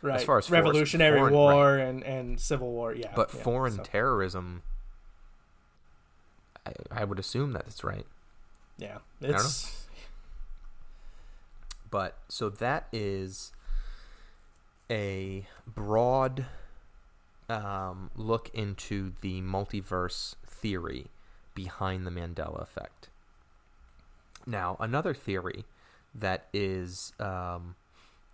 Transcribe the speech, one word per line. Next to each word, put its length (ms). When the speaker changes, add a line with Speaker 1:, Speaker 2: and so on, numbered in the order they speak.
Speaker 1:
Right. 160
Speaker 2:
as 80
far 120
as 100
foreign, 180
Speaker 1:
Revolutionary 540
Speaker 2:
foreign, 140
Speaker 1:
War 440
Speaker 2:
right. 60
Speaker 1:
and, 200
and 360
Civil 320
War, 220
yeah, 220
Speaker 2:
But 180
Speaker 1:
yeah, 100
Speaker 2:
foreign 340
Speaker 1:
so. 60
Speaker 2:
terrorism, 800
I, 60
I 140
would 140
assume 340
that 140
it's 180
right. 200
Speaker 1:
Yeah, 200
Speaker 2:
I 60
don't 40
know. 60
Speaker 1:
it's 480
Speaker 2:
But, 280
so 220
that 420
is 600
a 560
broad, 800
um, 680
look 380
into 680
the 200
multiverse 920
theory 600
behind 540
the 40
Mandela 500
effect. 480
Now, 340
another 340
theory 520
that 360
is, 680
um, 560